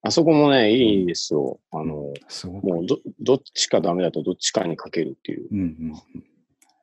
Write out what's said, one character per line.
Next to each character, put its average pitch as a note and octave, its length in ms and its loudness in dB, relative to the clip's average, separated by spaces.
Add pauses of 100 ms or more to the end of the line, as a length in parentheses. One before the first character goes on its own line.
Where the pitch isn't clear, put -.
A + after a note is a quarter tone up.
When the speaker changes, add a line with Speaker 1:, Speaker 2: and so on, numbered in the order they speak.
Speaker 1:
あ G#2+ 40 0
そ E3+ 120 4
こ D#3+ 100 6
も D3 180 6
ね、 B2+ 140 6
Speaker 2:
う - 20 6
ん。 G#2+ 40 6
Speaker 1:
い A2 300 4
い F2+ 60 0
で E2 80 -2
す - 180 -6
よ。 C#2 260 -2 (120)
あ D#2+ 120 -6
の、 D2+ 260 -6
Speaker 2:
う - 20 -10
ん。 - 20 -12 (140)
す - 180 -14
ご F#2 160 -10
く G2+ 60 -2
い - 20 0
い。 F2+ 40 0
Speaker 1:
も E2+ 80 -2
う F2+ 40 -6
ど-、 C#3 140 -2 (220)
ど B2 140 2
っ C3+ 60 -4 (140)
ち - 100 -2
か G2+ 160 2
ダ F2 140 0
メ F#2 80 0
だ E2 80 0
と E2 100 -4
ど F#2 120 -2
っ - 20 -4
ち - 160 -4
か G2+ 120 0
に E2 140 -4
か - 140 -16
け E2 120 -2
る - 140 -6
っ - 60 -20
て - 80 -8
い - 120 -10
う。 - 80 -16
Speaker 2:
う G#2+ 40 -4
ん G2 40 -2
う F#2+ 40 -2
ん - 20 -2 (480)
う - 60 -16
ん。 - 40 -20 (600)